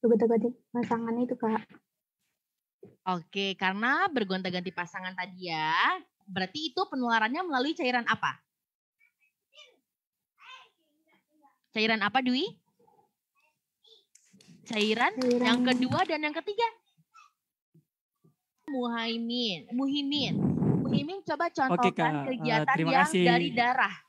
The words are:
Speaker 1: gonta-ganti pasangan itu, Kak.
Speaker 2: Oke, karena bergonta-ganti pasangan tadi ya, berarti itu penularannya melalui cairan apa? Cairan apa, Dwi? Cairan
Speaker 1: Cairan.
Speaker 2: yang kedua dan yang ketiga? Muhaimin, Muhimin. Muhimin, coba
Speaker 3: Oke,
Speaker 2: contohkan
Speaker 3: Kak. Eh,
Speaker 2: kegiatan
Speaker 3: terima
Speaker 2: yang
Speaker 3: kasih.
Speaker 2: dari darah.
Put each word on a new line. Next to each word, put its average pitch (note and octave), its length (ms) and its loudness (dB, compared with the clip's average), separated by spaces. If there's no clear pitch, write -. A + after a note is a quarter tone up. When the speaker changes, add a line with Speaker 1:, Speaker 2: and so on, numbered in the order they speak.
Speaker 1:
gonta-ganti A#3 480 4
pasangan A#3 480 -2
itu, B3 160 -2
Kak. A3 240 -2
Speaker 2:
Oke, F#3+ 500 -4
karena A#3+ 520 0
bergonta-ganti F#3 640 -4
pasangan F#3 400 -8
tadi F3+ 360 -10
ya, E3 480 2
berarti G3 480 -6
itu - 160 -2
penularannya A#3+ 560 0
melalui C#4+ 320 -2
cairan B3 320 0
apa? D#3+ 280 -2
Cairan A3 300 0
apa, G#3 240 2
Dwi? B3+ 200 2
Cairan A3 480 2
Speaker 1:
Cairan. B3 320 2
Speaker 2:
yang A#3+ 160 4
kedua B3+ 400 2
dan D#4+ 160 -2
yang D4+ 160 -4
ketiga? G#4 320 -2
Muhaimin, A#3 1040 -4
Muhimin. C#4 640 -2
Muhimin, F4+ 400 -2
coba E4 240 -2
Speaker 3:
Oke, - 80 -6
Speaker 2:
contohkan E4 400 2
Speaker 3:
Kak. - 160 2
Eh, - 240 -4
Speaker 2:
kegiatan - 400 2
Speaker 3:
terima D#3+ 160 2
Speaker 2:
yang F3 160 6
Speaker 3:
kasih. F3+ 160 2
Speaker 2:
dari E3+ 320 4
darah. A#3 400 0